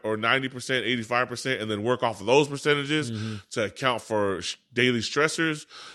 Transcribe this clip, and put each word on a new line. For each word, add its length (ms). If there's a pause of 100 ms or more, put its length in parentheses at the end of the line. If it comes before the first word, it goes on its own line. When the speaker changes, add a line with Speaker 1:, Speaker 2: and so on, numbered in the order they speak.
Speaker 1:
or 140
ninety 320
percent, 360
eighty-five 440
percent, 320
and 100
then 140
work 180
off 180
of 60
those 220
percentages 640
Speaker 2:
Mm-hmm. 220 (160)
Speaker 1:
to 160
account 360
for 400
sh-, 140 (160)
daily 260
stressors." 680 (280)